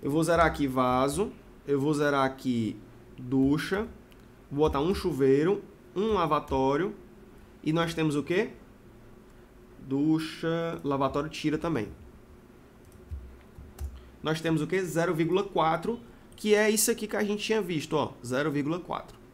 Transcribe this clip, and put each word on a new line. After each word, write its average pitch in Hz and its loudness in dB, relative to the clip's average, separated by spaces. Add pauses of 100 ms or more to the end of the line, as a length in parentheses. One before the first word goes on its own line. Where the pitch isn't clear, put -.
Eu 135 -4
vou 156 2
zerar 165 6
aqui 147 2
vaso, 131 2 (340)
eu 143 2
vou 147 2
zerar 143 2
aqui 123 -2 (400)
ducha, 139 0 (640)
vou 147 2
botar 143 0
um 175 2
chuveiro, 151 2 (340)
um 220 0
lavatório, 151 0 (680)
e 156 -2
nós 165 0
temos 160 0
o 147 -2
quê? 196 -2 (1300)
Ducha, 160 -2
lavatório 143 -2
tira 156 -2
também. 151 -2 (2250)
Nós 160 -2
temos 165 2
o 151 -2
quê? 185 -2
Zero 170 0
vírgula 170 0
quatro, 165 0 (380)
que 208 4
é 214 6
isso 220 2
aqui 233 -2
que 208 -4
a 208 2
gente 208 -2
tinha 220 0
visto, 170 -4
ó, 135 0 (120)
zero 131 0
vírgula 147 -2
quatro. - -10 (140)